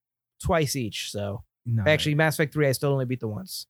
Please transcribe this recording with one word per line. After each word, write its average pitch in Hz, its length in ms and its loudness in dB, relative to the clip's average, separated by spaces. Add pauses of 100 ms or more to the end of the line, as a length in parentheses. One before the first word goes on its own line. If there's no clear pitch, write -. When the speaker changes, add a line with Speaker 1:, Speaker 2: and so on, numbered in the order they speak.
(420)
Speaker 1:
twice 160 340 2
each. - 340 -6
So 101 340 -6 (220)
Speaker 2:
No. 113 200 2
Speaker 1:
actually, 151 280 4
Mass 156 220 2
Effect 151 180 0
three, 147 140 2
I 135 40 4
still 139 200 0
only 135 140 0
beat 123 140 -4
the 113 80 -4
once. - 420 -10